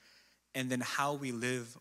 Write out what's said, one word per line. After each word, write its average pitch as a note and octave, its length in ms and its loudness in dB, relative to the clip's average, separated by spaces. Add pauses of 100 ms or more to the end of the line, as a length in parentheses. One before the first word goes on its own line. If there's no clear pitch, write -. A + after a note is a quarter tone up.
(540)
and B2+ 160 0
then B2+ 100 2
how C#3+ 340 2
we C#3 180 -2
live A#2+ 480 -2